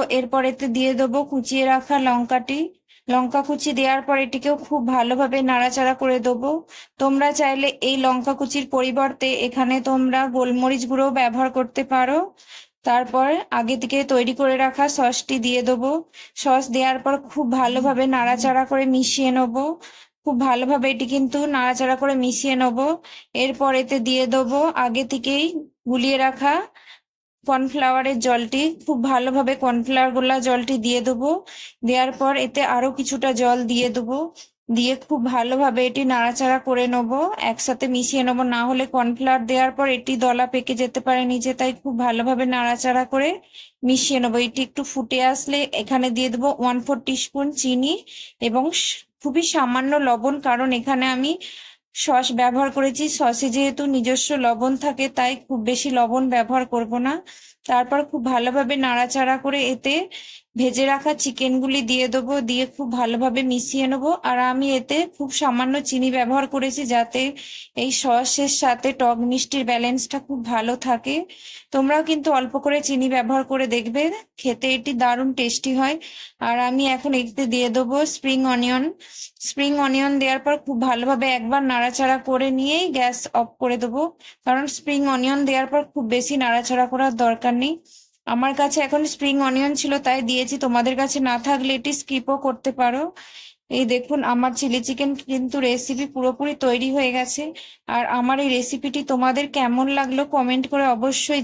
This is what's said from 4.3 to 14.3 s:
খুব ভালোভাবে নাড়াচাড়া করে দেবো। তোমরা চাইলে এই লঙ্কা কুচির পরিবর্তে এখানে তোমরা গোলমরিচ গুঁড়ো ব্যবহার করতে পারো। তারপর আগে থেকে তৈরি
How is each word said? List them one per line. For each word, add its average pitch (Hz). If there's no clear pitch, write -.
খুব 285
ভালোভাবে 254
নাড়াচাড়া 254
করে 254
দেবো। 247
তোমরা 277
চাইলে 269
এই 269
লঙ্কা 254
কুচির 277
পরিবর্তে 262
এখানে 254
তোমরা 262
গোলমরিচ 254
গুঁড়ো 269
ব্যবহার 247
করতে 254
পারো। 254
তারপর 247
আগে 240
থেকে 269
তৈরি 247